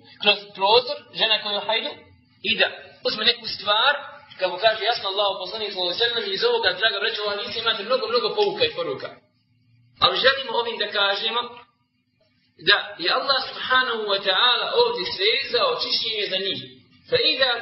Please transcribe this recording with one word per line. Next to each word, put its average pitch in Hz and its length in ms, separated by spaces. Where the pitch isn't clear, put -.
kroz 202 180
prozor, 240 420
žena 220 220
koja 208 120
je 196 80
u 175 80
hajdu, 226 220
i - 100
da 180 80
uzme 220 180
neku 233 200
stvar, 220 380
kako 180 160
kaže 220 180
jasno 226 260
Allahov 196 340
poslanik 208 280
sallallahu 175 240
alejhi 226 80
ve - 20
sellem, 233 180
iz 208 120
ovoga, 220 200
draga 214 200
braćo, 214 220
ova 208 140
hadisa 208 240
imate 220 240
mnogo, 240 240
mnogo 226 200
pouka 196 260
i 156 120
poruka. 151 320
Ali 370 220
želimo 262 320
ovim 233 200
da 208 100
kažemo 202 420
da 190 360
je 180 80
Allah 269 280
subhanahu 254 640
wa 196 160
ta'ala 208 400
ovdje 240 240
svezao 214 680
čišćenje 208 520
za 185 120
njih. 147 160
فَإِذَا 262 400